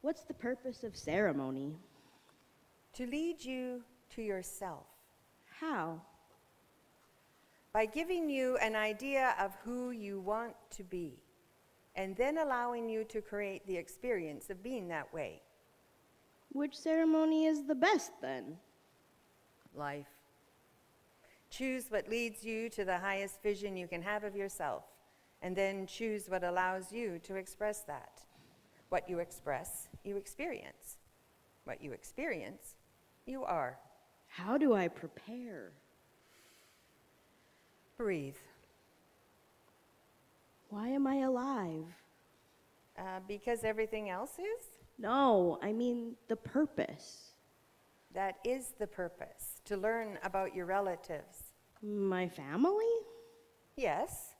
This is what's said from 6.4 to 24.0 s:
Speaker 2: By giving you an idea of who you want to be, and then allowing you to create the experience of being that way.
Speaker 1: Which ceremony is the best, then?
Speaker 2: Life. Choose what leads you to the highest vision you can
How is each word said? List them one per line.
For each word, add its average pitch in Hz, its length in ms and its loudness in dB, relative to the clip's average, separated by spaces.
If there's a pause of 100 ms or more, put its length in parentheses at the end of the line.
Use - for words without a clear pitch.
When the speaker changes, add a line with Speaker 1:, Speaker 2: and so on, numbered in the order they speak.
Speaker 2:
By 220 120 4
giving 330 460 0
you 262 260 2
an 220 180 2
idea 247 640 2
of 196 140 0 (100)
who 247 280 -4
you 202 280 -6
want 214 360 -2 (160)
to - 120 -12
be, 175 360 -6 (760)
and 190 220 -2
then 277 220 4
allowing 240 500 2
you 220 160 0
to 220 160 -4
create 202 460 -4
the 190 100 0
experience 175 720 -4
of 185 140 -8
being 226 260 -4
that 156 240 -4
way. 120 300 -6 (1080)
Speaker 1:
Which 285 240 -2
ceremony 320 680 6
is 311 200 4
the 294 100 2
best, 302 380 4 (100)
then? 131 340 -6 (1160)
Speaker 2:
Life. 143 340 -8 (1400)
Choose 254 400 -2
what 214 180 0
leads 226 340 -2
you 226 280 -2
to 214 140 -2
the 180 140 2
highest 196 440 -2
vision 202 340 0
you 180 100 -4
can 170 160 -4